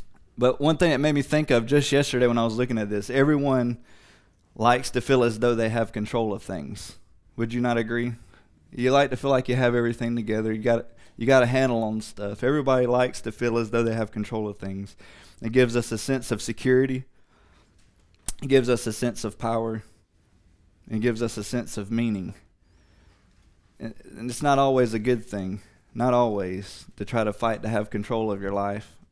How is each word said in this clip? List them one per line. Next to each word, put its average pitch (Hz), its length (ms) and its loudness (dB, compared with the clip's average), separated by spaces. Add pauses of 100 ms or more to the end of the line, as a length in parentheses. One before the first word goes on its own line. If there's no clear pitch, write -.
(360)
But 123 240 2
one 151 160 2
thing 170 160 4
it 127 60 2
made 147 160 2
me 143 80 0
think 151 280 0
of 117 160 4
just 139 260 2
yesterday 135 340 2
when 120 120 2
I 117 60 2
was 110 120 -2
looking 120 220 -2
at 104 100 -4
this, 104 220 -4
everyone 135 680 2 (800)
likes 123 320 2
to 123 100 0
feel 127 220 4
as 113 160 2
though 120 160 2
they 113 160 0
have 113 220 -2
control 107 420 -2
of - 80 -10
things. 87 560 -10 (380)
Would 117 180 -4
you 123 60 -2
not 120 180 2
agree? 117 360 -2 (580)
You 123 180 0
like 139 200 4
to 131 60 -4
feel 139 140 -2
like 127 180 2
you 123 60 0
have 123 200 2
everything 117 420 0
together. 110 360 -2
You 107 80 -4
got, 117 280 2 (280)
you 117 100 -4
got 131 180 6
a - 20 0
handle 127 380 2
on 110 160 -4
stuff. 104 420 -8
Everybody 131 440 2
likes 123 360 2
to 113 100 -6
feel 117 240 0
as 110 140 -2
though 117 140 2
they 113 100 0
have 110 160 -2
control 107 380 -6
of 101 100 -10
things. 98 380 -10 (440)
It 113 120 -6
gives 120 240 4
us 117 160 -2
a 113 40 -4
sense 131 360 -2
of 104 100 -4
security. 131 600 0 (1400)
It 143 60 -8
gives 131 200 4
us 120 180 0
a 110 60 -4
sense 120 320 -4
of 104 140 -6
power. 113 460 -4 (1080)
It 110 100 -2
gives 117 220 0
us 113 140 -4
a 107 80 -6
sense 113 340 -6
of 101 120 -8
meaning. 107 440 -2 (1400)
And, 113 160 -12 (220)
and 117 120 -10
it's 120 140 -6
not 139 160 4
always 131 340 4
a 113 60 0
good 117 260 0
thing, 98 360 -6 (340)
not 123 180 2
always, 101 720 0 (120)
to 107 80 -8
try 113 180 -2
to 107 100 0
fight 113 300 -2
to 107 60 -4
have 107 220 -2
control 110 420 -2
of 98 100 -6
your 98 100 -4
life 101 440 -4 (160)